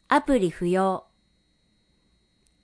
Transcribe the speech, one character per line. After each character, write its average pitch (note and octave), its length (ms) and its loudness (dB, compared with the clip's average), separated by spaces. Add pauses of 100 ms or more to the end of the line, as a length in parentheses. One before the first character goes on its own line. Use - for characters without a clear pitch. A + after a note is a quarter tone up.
ア D4 140 2
プ - 160 2
リ F#3 100 0
不 F3 200 -6
要。 F#3+ 380 -2 (1600)